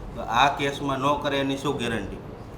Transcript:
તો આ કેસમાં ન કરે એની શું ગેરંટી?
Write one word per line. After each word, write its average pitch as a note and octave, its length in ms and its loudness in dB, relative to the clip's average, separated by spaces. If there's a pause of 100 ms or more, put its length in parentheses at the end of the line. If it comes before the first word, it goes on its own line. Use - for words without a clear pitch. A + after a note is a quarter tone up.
(160)
તો A2+ 60 -6
આ B2+ 260 6
કેસમાં C#3 500 0
ન C#3 240 2
કરે C#3 140 0
એની C3+ 200 2
શું C3+ 220 -2
ગેરંટી? A2 380 -2 (420)